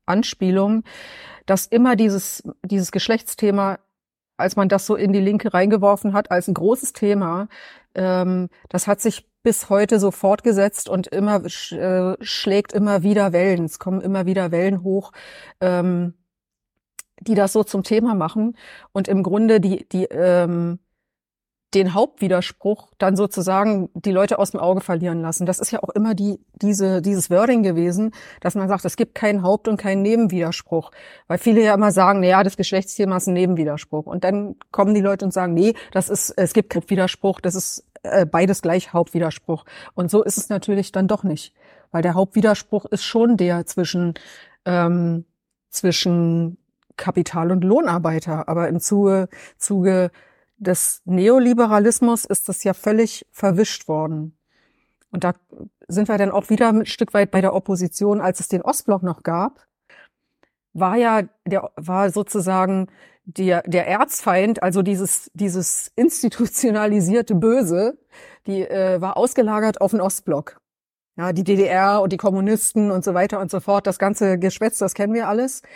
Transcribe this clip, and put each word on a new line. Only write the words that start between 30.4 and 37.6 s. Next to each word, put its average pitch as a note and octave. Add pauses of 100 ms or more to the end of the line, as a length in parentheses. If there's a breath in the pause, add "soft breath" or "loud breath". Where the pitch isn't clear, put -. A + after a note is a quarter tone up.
Weil F3
viele A3+
ja G#3+
immer G#3
sagen, F#3+
na F3+
ja, F#3
das G3
Geschlechtsthema F#3+
ist F#3
ein F#3+
Nebenwiderspruch. D#3
Und -
dann G3+ (140)
kommen G3+
die G#3
Leute G3
und F#3
sagen, F3+
nee, G3+ (180 loud breath)
das -
ist, -
es F#3
gibt G#3
keinen -
Widerspruch, F#3+
das F3
ist, - (160)